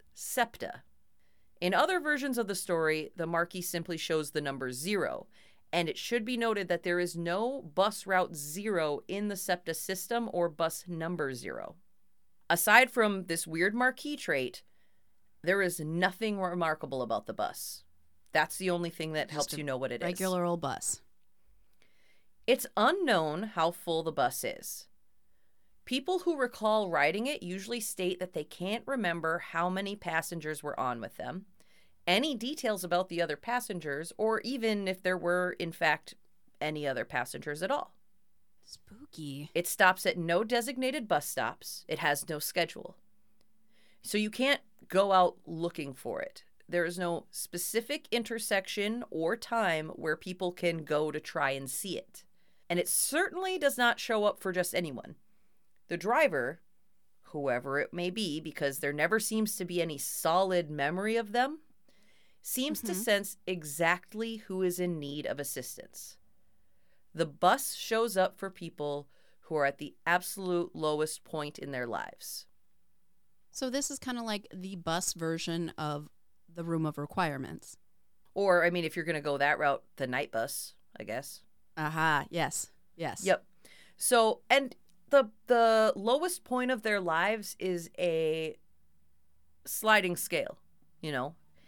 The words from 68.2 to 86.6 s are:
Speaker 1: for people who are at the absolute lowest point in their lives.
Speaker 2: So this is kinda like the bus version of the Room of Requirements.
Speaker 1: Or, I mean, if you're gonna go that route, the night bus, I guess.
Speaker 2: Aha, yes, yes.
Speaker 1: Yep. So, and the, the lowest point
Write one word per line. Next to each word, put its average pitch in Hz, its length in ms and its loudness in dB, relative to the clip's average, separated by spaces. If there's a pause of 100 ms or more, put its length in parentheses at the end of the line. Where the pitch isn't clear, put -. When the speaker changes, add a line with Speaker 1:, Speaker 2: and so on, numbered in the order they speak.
Speaker 1:
for 196 120 -8
people 147 580 -6 (320)
who - 160 -4
are 143 80 4
at 139 140 2
the - 160 -10 (120)
absolute 180 720 0
lowest 156 480 0
point 147 340 -6
in 143 140 -8
their 123 140 -4
lives. - 580 -8 (1080)
Speaker 2:
So 262 200 -6
this 277 200 -2
is 277 80 -8
kinda 247 240 -6
like 208 320 -4
the 190 220 -8
bus 170 380 0
version 165 640 -2
of 151 320 -4 (440)
the 170 100 -8
Room 165 220 0
of 151 120 -4
Requirements. 147 800 -4 (560)
Speaker 1:
Or, 185 300 6
I 170 60 8
mean, 175 140 0
if 160 100 -2
you're 170 120 -2
gonna 160 160 0
go 147 160 0
that 143 200 4
route, 143 240 4 (140)
the 135 100 -2
night 127 240 -2
bus, - 440 -4 (260)
I 110 40 -10
guess. 113 360 -8 (380)
Speaker 2:
Aha, 156 520 2
yes, 160 400 -2 (260)
yes. 160 280 -6
Speaker 1:
Yep. 185 200 2 (520)
So, 226 440 4 (100)
and 269 240 4 (360)
the, 262 200 8 (160)
the 226 500 6
lowest 285 480 0
point 247 260 0